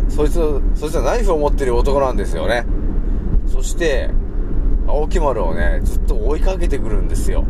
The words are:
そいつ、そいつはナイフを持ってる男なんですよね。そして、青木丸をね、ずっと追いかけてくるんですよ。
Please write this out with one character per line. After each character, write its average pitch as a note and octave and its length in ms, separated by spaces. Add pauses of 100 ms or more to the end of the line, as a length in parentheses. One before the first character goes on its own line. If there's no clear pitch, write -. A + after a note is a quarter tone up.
そ D3+ 160
い D3 40
つ、 D3 320 (140)
そ D3+ 120
い - 20
つ - 60
は D#3 60
ナ D#3+ 140
イ A#3+ 80
フ - 80
を E3 60
持 D3 100
っ C#3 40
て C3+ 140
る B2 100
男 C3+ 240
な C3 120
ん A#2+ 60
で G2+ 80
す - 100
よ E2 120
ね。 A2+ 180 (800)
そ - 160
し - 120
て、 C#3 340 (760)
青 D3+ 220
木 - 120
丸 B2+ 240
を E2+ 120
ね、 - 280
ず - 160
っ - 20
と - 140 (120)
追 - 100
い - 40
か F#3+ 160
け - 100
て - 100
く G2+ 120
る G#2 120
ん - 60
で - 80
す - 160
よ。 G2+ 180